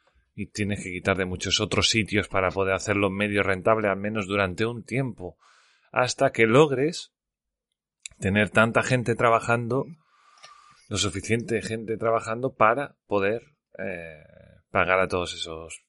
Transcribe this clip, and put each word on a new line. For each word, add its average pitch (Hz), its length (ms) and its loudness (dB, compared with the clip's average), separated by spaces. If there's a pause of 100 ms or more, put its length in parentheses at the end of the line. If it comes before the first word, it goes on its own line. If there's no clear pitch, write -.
(360)
Y 101 120 -12
tienes 101 360 -6
que 95 80 -10
quitar 90 240 -2
de 92 100 -2
muchos 92 360 -4
otros 98 280 0
sitios 104 380 0
para 92 240 0
poder 95 220 0
hacerlo 101 360 0
medio 101 340 0
rentable, 101 440 2
al 98 100 0
menos 104 300 -4
durante 98 380 0
un 117 180 -6
tiempo, 113 540 -6 (560)
hasta 127 400 2
que 113 140 4
logres 139 680 2 (1040)
tener 101 320 2
tanta 110 320 4
gente 120 320 0
trabajando, 120 680 2 (1040)
lo 104 100 -4
suficiente 104 640 -2
gente 110 360 -6
trabajando 113 580 -2
para 120 400 2 (100)
poder, 101 360 0 (360)
eh, 85 460 -12 (480)
pagar 92 280 2
a 92 80 2
todos 87 260 -2
esos 82 560 -14